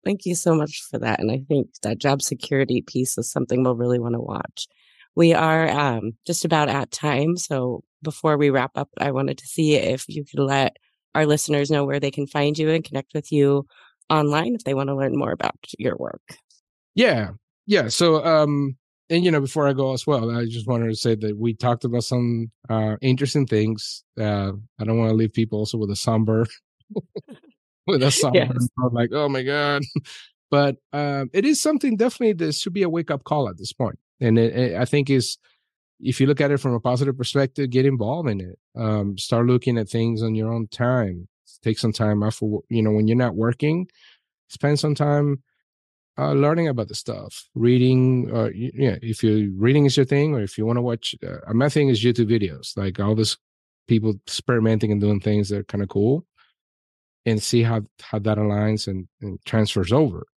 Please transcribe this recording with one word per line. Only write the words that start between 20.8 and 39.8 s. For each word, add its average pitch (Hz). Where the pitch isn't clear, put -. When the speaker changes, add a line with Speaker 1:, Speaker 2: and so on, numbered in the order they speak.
Speaker 2:
to 110
say 113
that 107
we 113
talked 120
about 120
some, 120
uh, 107
interesting 135
things. 107
Uh, 101
I 113
don't 113
wanna 110
leave 110
people 110
also 107
with 107
a 101
somber, 110
<laughs> -
with 143
a 139
somber, 165
Speaker 1:
Yes. 127
Speaker 2:
like, 120
"Oh 147
my 131
God." 143
<laughs> 139
But, 143
um, 143
it 196
is 294
something 285
definitely 233
that 160
should -
be 190
a 175
wake-up 160
call 143
at 90
this 104
point. -
And 113
it, 113
it, 120
I 123
think 139
is, 131
if -
you 131
look 139
at 143
it 139
from 127
a 120
positive 127
perspective, 135
get 131
involved 135
in 101
it. 90
Um, 104
start 120
looking 123
at 107